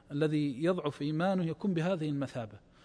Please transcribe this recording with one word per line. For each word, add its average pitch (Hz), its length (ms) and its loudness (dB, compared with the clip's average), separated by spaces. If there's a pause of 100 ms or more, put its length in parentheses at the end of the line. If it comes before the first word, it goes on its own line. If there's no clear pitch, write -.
(120)
الذي 147 520 2
يضعف 160 380 0
إيمانه 170 420 2
يكون 170 300 0
بهذه 165 340 0
المثابة، 127 500 -4 (260)